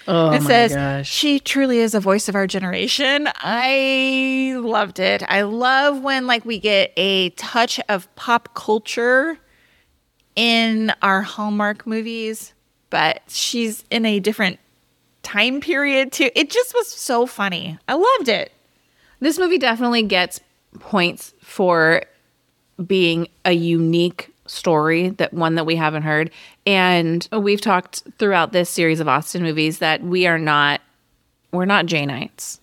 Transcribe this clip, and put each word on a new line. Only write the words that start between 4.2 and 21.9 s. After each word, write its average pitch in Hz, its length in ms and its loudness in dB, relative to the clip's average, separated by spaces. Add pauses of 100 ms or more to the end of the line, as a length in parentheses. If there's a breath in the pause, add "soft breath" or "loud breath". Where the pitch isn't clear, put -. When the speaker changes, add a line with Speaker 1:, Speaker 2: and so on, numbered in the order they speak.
Speaker 2:
loved 214 400 -2
it. 190 300 0
I 196 140 0
love 262 600 0
when, 269 240 -2
like, 233 180 0
we 226 140 -6
get 202 380 2
a 190 340 0
touch 240 580 -2
of 196 280 -4
pop - 380 -2
culture 254 840 0 (960 soft breath)
in 226 560 2 (100)
our 196 200 2
Hallmark 208 640 -4
movies, 220 680 -8 (360)
but - 400 -2
she's - 640 -4
in 226 140 -2
a 208 160 0
different 208 380 -2 (640)
time 247 380 0
period 277 520 0
too. 262 220 0
It 285 160 0
just 494 240 0
was 480 140 0
so 240 380 -2
funny. 175 520 -6 (100)
I 254 60 -2
loved 392 340 2
it. 190 240 -2 (680 soft breath)
Speaker 1:
This 302 180 0
movie 359 200 2
definitely 240 460 0
gets 180 360 0 (380)
points - 640 -2
for 165 600 2 (840)